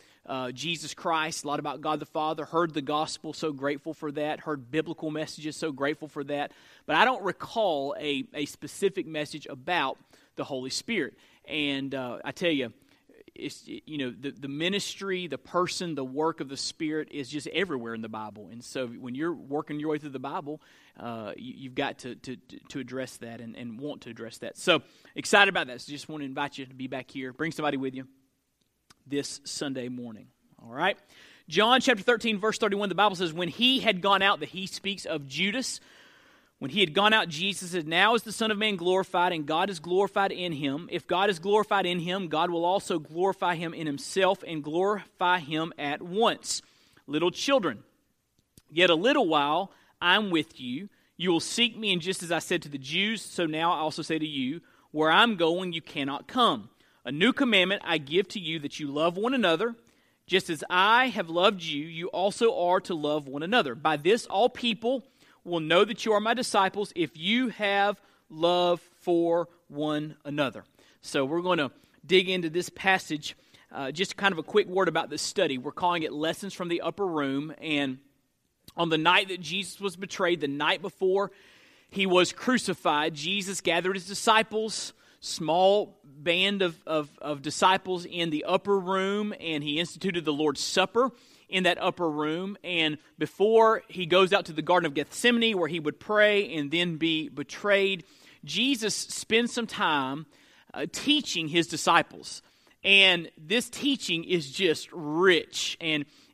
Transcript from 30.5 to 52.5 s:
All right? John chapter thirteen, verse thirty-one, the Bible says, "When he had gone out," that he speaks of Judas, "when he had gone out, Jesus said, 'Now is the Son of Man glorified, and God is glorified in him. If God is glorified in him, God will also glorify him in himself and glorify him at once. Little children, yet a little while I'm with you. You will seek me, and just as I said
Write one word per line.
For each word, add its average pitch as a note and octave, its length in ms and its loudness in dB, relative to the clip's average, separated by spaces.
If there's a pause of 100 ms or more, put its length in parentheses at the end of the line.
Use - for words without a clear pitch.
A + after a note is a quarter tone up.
All A2+ 80 -18
right? E3 260 0 (520)
John A3 320 6
chapter A#3 200 4
thirteen, A3+ 380 2
verse G#3+ 180 0
thirty-one, G3+ 300 0
the F3+ 80 -2
Bible G3 220 4
says, E3+ 160 -2
"When E3+ 160 -4
he B3+ 320 2
had G3 200 2
gone G3 200 4
out," G3 180 4
that D3+ 100 -8
he F#3+ 160 -8
speaks G3 400 -6
of D3 220 -4
Judas, G3 520 -2 (800)
"when C3+ 140 -8
he F#3 80 0
had D#3 160 4
gone G#3 180 6
out, G#3 160 2
Jesus F3+ 400 -4
said, E3 180 -4
'Now F#3+ 280 6
is G#3+ 80 0
the A3 80 -12
Son A3 180 -2
of G#3 80 0
Man G#3 200 0
glorified, F3+ 540 2
and D#3+ 140 -4
God E3 240 0
is F3+ 100 -8
glorified G3 520 2
in F3+ 220 -4
him. C#3+ 380 -4
If F3 140 -6
God F#3 240 2
is F#3 80 0
glorified G3+ 480 2
in F3+ 140 0
him, F3 300 -4
God D#3+ 200 0
will E3+ 160 0
also F#3+ 320 0
glorify F3 580 0
him E3 200 -6
in E3 100 -6
himself D#3 640 0
and D#3 160 -6
glorify F3+ 760 0
him D#3 380 -4
at D3 240 -4
once. F3+ 640 0 (420)
Little D#3 240 0
children, F3+ 540 0 (880)
yet F3 180 6
a E3+ 60 8
little A#3+ 320 4
while D#3 440 2 (300)
I'm F#3+ 300 4
with D#3+ 280 -2
you. C3 300 -8 (260)
You F3 160 0
will E3 80 4
seek A#3 380 0
me, G#3 160 -2
and F3 80 -2
just F#3 220 -4
as E3 80 -4
I E3 80 0
said E3+ 240 -2